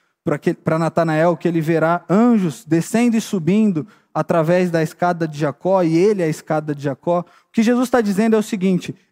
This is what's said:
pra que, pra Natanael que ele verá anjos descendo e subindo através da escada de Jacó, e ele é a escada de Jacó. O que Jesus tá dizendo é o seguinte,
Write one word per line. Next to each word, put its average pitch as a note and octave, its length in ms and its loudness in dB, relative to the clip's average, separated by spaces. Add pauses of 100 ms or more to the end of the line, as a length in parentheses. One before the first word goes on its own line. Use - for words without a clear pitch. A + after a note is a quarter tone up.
(240)
pra D3 140 -2
que, F3 160 -2
pra D#3+ 240 -2
Natanael E3 580 0
que - 120 -4
ele E3+ 140 0
verá E3 460 0
anjos G3+ 560 2
descendo A3 540 0
e G#3+ 40 -2
subindo F#3 680 0 (260)
através E3+ 560 0
da E3 140 0
escada E3+ 440 -4
de D3 120 -10
Jacó, F3+ 420 -2
e D#3+ 160 2
ele G3 240 2
é E3+ 40 0
a D#3 40 0
escada D3+ 460 -4
de C#3+ 80 -16
Jacó. E3+ 380 -2
O - 300 -18
que A3+ 120 0
Jesus A#3+ 260 2
tá B3+ 120 2
dizendo A3 340 0
é A3 40 4
o G#3+ 40 0
seguinte, F#3 500 -2 (180)